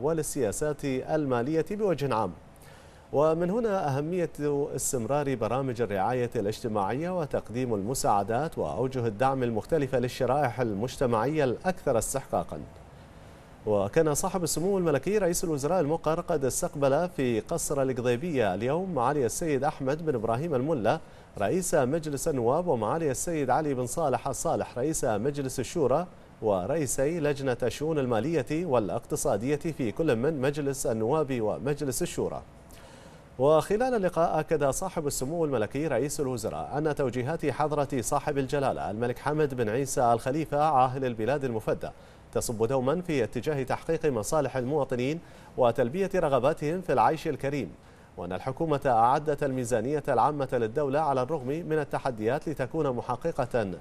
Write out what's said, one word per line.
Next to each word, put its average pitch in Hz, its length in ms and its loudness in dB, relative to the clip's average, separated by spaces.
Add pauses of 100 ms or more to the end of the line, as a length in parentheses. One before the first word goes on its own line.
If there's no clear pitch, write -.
وللسياسات 147 840 -2
المالية 139 840 0
بوجه 139 440 0
عام، 101 180 0 (800)
ومن 160 380 4
هنا 190 480 0
أهمية 165 320 -2 (460)
استمرار 135 580 0
برامج 117 460 0
الرعاية 113 560 0
الاجتماعية 110 840 -2
وتقديم 120 540 -2
المساعدات 113 840 0
وأوجه 117 480 -2
الدعم 127 360 0
المختلفة 123 560 0
للشرائح 123 640 0
المجتمعية 120 840 0
الأكثر 131 540 0
استحقاقا. 95 640 -4 (1080)
وكان 110 480 2
صاحب 185 280 -2
السمو 180 360 0
الملكي 185 400 2
رئيس 175 260 0
الوزراء 156 360 0
المقر 156 400 0
قد 160 240 0
استقبل 143 640 2
في 123 320 0
قصر 156 420 -2
القضيبية 123 720 0
اليوم 156 400 -2
معالي 131 320 2
السيد 139 380 0
أحمد 151 420 -2
بن 147 80 0
إبراهيم 120 400 -2
الملا 131 460 2 (380)
رئيس 185 360 0
مجلس 151 540 0
النواب 139 380 2
ومعالي 135 440 0
السيد 143 400 -2
علي 147 240 2
بن 123 120 0
صالح 139 420 0
الصالح 123 500 -2
رئيس 147 260 0
مجلس 131 560 0
الشورى 147 460 2 (360)
ورئيسي 135 800 0
لجنة 135 420 0
الشؤون 147 360 -2
المالية 139 680 0
والاقتصادية 120 880 0
في 139 360 -4
كل 151 240 2
من 139 240 0
مجلس 139 460 -2
النواب 127 540 0
ومجلس 120 640 -2
الشورى. 87 400 -4 (960)
وخلال 175 560 4
اللقاء 180 460 2
أكد 151 240 0
صاحب 151 420 -2
السمو 147 380 -2
الملكي 135 420 0
رئيس 139 340 0
الوزراء 101 580 -4
أن 151 160 0
توجيهات 131 520 -2
حضرة 147 540 0
صاحب 143 380 -2
الجلالة 123 520 0
الملك 120 280 -4
حمد 147 360 0
بن 120 140 0
عيسى 123 440 2
آل 117 80 4
خليفة 143 420 0
عاهل 131 420 4
البلاد 123 400 0
المفدى 110 440 -2 (440)
تصب 113 340 0
دوما 135 340 2
في 147 240 2
اتجاه 135 380 -2
تحقيق 151 440 -2
مصالح 131 500 0
المواطنين 131 640 0 (360)
وتلبية 127 580 2
رغباتهم 156 680 2
في 165 120 -2
العيش 139 360 4
الكريم، 135 420 -4 (460)
وأن 90 160 -8
الحكومة 135 540 -2
أعدت 135 560 4
الميزانية 131 680 0
العامة 135 440 2
للدولة 131 480 0
على 139 220 2
الرغم 131 260 -4
من 156 300 -2
التحديات 135 720 -2
لتكون 143 420 -2
محققة 123 800 -2 (100)